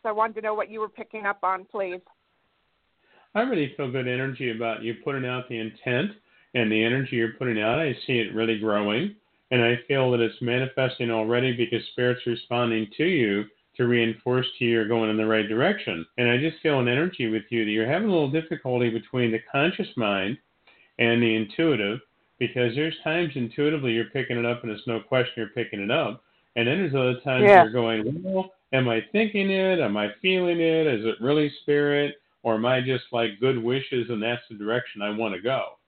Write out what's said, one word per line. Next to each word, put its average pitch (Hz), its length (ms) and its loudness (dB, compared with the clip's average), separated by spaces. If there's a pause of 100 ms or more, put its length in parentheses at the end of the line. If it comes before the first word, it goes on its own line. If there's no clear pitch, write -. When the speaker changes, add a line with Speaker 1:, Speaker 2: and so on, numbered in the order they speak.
Speaker 1:
So 226 80 -4
I 214 40 -4
wanted 220 220 -2
to 220 60 -8
know 214 140 -2
what 214 140 -4
you 220 100 -12
were 214 100 -6
picking 214 360 -14
up 202 180 -4
on, 185 220 -4
please. 185 360 -8 (1300)
Speaker 2:
I 208 60 2
really 180 340 -2
feel 135 160 -6
good 127 160 -4
energy 127 440 -4
about 113 300 -6
you 113 220 -6
putting 139 220 -4
out 127 240 -6
the 120 100 -8
intent 123 520 -2 (440)
and 113 160 2
the 110 120 4
energy 127 340 0
you're 113 160 -2
putting 117 280 -4
out. 117 180 0
I 156 140 -2 (140)
see 127 120 2
it 98 140 -4
really 110 260 0
growing, 107 560 0 (360)
and 123 120 4
I 120 140 4 (100)
feel 135 240 2
that 123 100 2
it's 113 200 -2
manifesting 123 680 -2
already 117 420 0
because 117 340 -2
Spirit's 123 380 0
responding 117 600 -2 (100)
to 151 80 0
you 110 400 2 (300)
to 127 120 0
reinforce 120 600 2 (100)
to 123 80 -2
you 117 60 2
you're 113 160 2
going 113 220 2
in 107 80 0
the 107 100 0
right 110 200 2
direction. 110 580 0 (120)
And 120 120 4
I 120 80 4
just 156 240 -2
feel 147 180 2
an 123 100 2
energy 139 400 0
with 110 200 -2
you 117 160 0
that 104 60 -2
you're 110 140 2
having 175 240 0
a - 20 2
little 156 200 2
difficulty 131 580 0
between 113 420 0
the 113 80 -2 (120)
conscious 165 440 0
mind 101 420 -2 (600)
and 117 240 4
the 113 140 2
intuitive, 110 680 0 (380)
because 120 360 0
there's 156 280 -4
times 160 320 -2
intuitively 139 580 -2
you're 113 120 0
picking 123 320 -4
it 117 80 -2
up 120 180 -2
and 117 80 -8
it's 104 160 -10
no 113 140 -2
question 123 360 0
you're 110 120 -4
picking 110 320 -6
it 104 100 -2
up. 127 320 -2 (320)
And 117 120 2
then 151 120 0
there's 156 160 -2
other 127 260 0
times 127 240 2
Speaker 1:
Yeah. 196 180 12
Speaker 2:
you're 110 80 4
going, 113 520 0
"Well, 190 300 -4 (200)
am 131 160 2
I 113 100 2 (140)
thinking 202 360 0
it? 190 300 2
Am 107 160 0
I 104 160 -2 (100)
feeling 180 380 2
it? 160 280 2
Is 110 180 0
it 110 160 -2
really 147 280 2 (120)
Spirit? 143 580 0 (240)
Or 113 120 2
am 110 100 -2
I 127 160 2
just, 127 320 -2
like, 113 260 -2
good 127 220 2
wishes 123 480 -2
and 113 120 -4
that's 117 280 -4
the 113 60 -16
direction 107 460 -4
I 104 100 -4
wanna 107 280 -4
go?" 117 380 -4 (100)